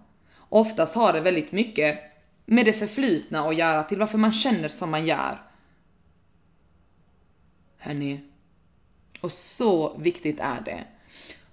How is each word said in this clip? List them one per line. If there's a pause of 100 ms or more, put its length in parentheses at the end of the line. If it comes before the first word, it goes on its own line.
(480)
Oftast
har
det
väldigt
mycket (480)
med
det
förflutna
att
göra,
till
varför
man
känner
som
man
gör. (2250)
Hörni. (1000)
Och
så
viktigt
är
det. (680)